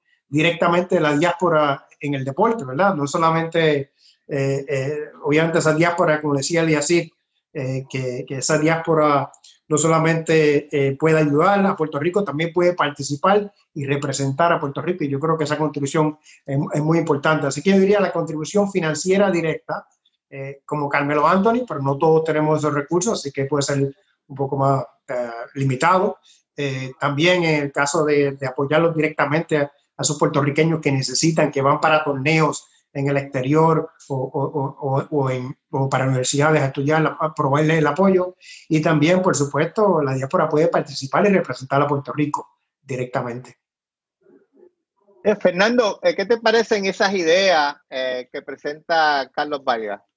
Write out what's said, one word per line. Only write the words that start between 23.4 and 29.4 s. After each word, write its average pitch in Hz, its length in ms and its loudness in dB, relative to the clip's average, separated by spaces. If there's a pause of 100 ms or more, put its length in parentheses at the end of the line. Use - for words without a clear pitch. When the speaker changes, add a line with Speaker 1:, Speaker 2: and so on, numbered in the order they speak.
Speaker 1:
puede 143 200 -2
ser 139 300 -2 (340)
un 147 80 -16
poco 139 200 -4
más, 135 300 0 (240)
eh, 123 220 -6 (240)
limitado. 160 640 0 (360)
Eh, 135 420 -6
también 160 460 2
en 156 200 2
el 139 100 -6
caso 151 320 0
de, 147 280 2
de 135 140 -8
apoyarlos 156 480 0
directamente 156 600 0